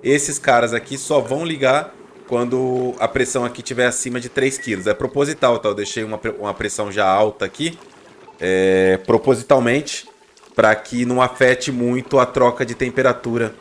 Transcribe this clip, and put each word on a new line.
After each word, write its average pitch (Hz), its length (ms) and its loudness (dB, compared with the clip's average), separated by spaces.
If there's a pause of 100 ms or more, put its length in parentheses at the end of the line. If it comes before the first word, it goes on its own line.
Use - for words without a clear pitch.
Esses 143 360 0
caras 120 360 2
aqui 117 240 -6
só 143 240 0
vão 135 240 -4
ligar 143 500 0 (320)
quando 127 720 -2
a 113 80 -2
pressão 123 380 -2
aqui 120 160 -8
tiver 123 240 -2
acima 123 340 -4
de 123 80 -10
três 131 300 -2
quilos. 95 280 -6
É 104 80 2
proposital, 139 680 0
tá? 107 100 -2
Eu 101 40 -2
deixei 104 300 -6
uma 107 140 -8
pre-, 107 200 -6
uma 101 160 -6
pressão 104 380 -6
já 98 160 0
alta 101 380 2
aqui, 160 340 -6 (580)
é, 95 680 4
propositalmente, 123 1040 2 (440)
pra 110 220 4
que 123 300 -4
não 123 160 0
afete 127 500 2
muito 123 480 0
a 123 60 6
troca 123 400 2
de 117 100 -8
temperatura 120 840 -2